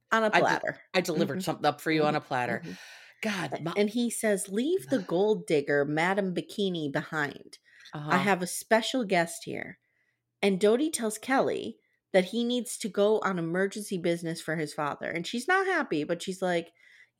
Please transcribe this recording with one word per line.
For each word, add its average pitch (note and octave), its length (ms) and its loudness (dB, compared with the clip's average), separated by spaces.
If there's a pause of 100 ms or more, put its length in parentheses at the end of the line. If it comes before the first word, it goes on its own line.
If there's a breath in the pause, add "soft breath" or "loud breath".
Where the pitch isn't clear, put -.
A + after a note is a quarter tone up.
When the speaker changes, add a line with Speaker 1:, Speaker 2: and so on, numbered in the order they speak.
(100)
Speaker 1:
on A3 140 4
a - 40 4
Speaker 2:
I - 20 -2
de-, F3+ 100 4
Speaker 1:
platter." E2+ 400 0 (140)
Speaker 2:
I F#3 60 2
delivered E3 380 0
Speaker 1:
Mm-hmm. F#3+ 60 -4
Speaker 2:
something D3 220 -2
up C#3+ 140 2
for E3 100 -2
you D#3 140 4
on D3 100 4
a D3+ 60 -2
Speaker 1:
Mm-hmm. - 80 -10
Speaker 2:
platter. B2 360 -2
Speaker 1:
Mm-hmm. F3 80 -10 (500 loud breath)
Speaker 2:
God, F#3 300 -2
Speaker 1:
A-, - 100 -6
Speaker 2:
Mo- E3+ 140 -4
Speaker 1:
and G#3 140 4
he A#3+ 200 0
says, G3+ 380 0
"Leave C#4+ 400 -2
the B3+ 120 2
Speaker 2:
Ugh. F3+ 60 -8
Speaker 1:
gold F#3+ 400 2
digger, C#3+ 380 4
Madame F3+ 500 0
Bikini, E3+ 560 -2
behind. - 680 -4 (340 loud breath)
Speaker 2:
Uh-huh. D3+ 200 -6
Speaker 1:
I F3+ 60 6
have F#3 240 2
a F3+ 40 -4
special A3+ 580 0
guest E3+ 400 0
here." - 340 -10 (640)
And G3 160 4
Dodi A#3+ 320 4
tells A3+ 280 -4
Kelly - 580 0 (360)
that F#3 140 4
he A3+ 180 -2
needs A#3+ 340 -2
to A3 100 -4
go G3+ 320 4
on F#3 180 0
emergency F#3+ 600 -2
business E3 420 -2
for D#3+ 160 -4
his D3+ 160 -4
father. - 380 -4
And F3 160 -4
she's A#3+ 200 -6
not F#4+ 200 2
happy, D4+ 360 0
but F3 200 -2
she's F#3 200 -8
like, F3 300 0 (480 soft breath)